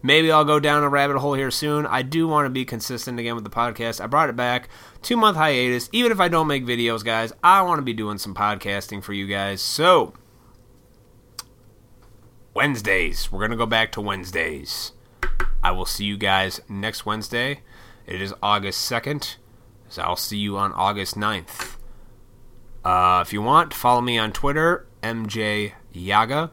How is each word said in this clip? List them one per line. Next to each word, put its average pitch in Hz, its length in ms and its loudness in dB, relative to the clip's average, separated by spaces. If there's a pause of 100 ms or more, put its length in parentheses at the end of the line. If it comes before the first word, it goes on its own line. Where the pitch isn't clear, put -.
Maybe 156 280 6
I'll 151 140 6
go 151 140 4
down 147 240 4
a 143 60 2
rabbit 143 300 2
hole 143 160 0
here 135 160 -2
soon. 151 340 -2
I 127 160 0
do 160 260 0
wanna 147 220 2
be 127 160 -4
consistent 120 540 -8
again 117 160 -4
with 113 80 -8
the 104 80 -10
podcast. 117 500 -4
I 104 60 -6
brought 147 220 2
it 117 60 -6
back. 123 320 -2 (360)
Two-month 226 340 4
hiatus. 127 540 2
Even 233 200 4
if 196 80 0
I 180 80 4
don't 165 200 2
make 139 180 -2
videos, 117 400 0
guys, 113 260 0 (120)
I 190 180 8
wanna 170 220 0
be 123 100 -4
doing 104 240 -4
some 98 160 -10
podcasting 101 680 -4
for 104 100 -10
you 98 140 -6
guys. 98 340 -4
So, 156 520 4 (2500)
Wednesdays. 104 800 0
We're 95 100 -2
gonna 110 140 -2
go 117 120 0
back 110 260 2
to 107 80 -8
Wednesdays. 87 920 -6 (680)
I 92 80 4
will 92 140 -2
see - 200 -4
you 101 120 -4
guys 95 500 0
next 104 380 -8
Wednesday. 120 560 -4 (460)
It 92 140 -8
is 98 200 -6
August 101 400 0
second, 139 540 -4 (520)
so - 140 -12
I'll 85 140 0
see - 220 -6
you 101 200 -2
on 98 160 0
August 98 420 -2
ninth. 104 640 -6 (1040)
Uh, 90 420 4
if - 60 -12
you 104 120 -4
want, 151 300 4
follow 123 280 2
me 120 160 0
on 110 140 0
Twitter, 156 560 0 (160)
M 113 240 -4
J 104 480 -2 (160)
Yaga. 113 600 0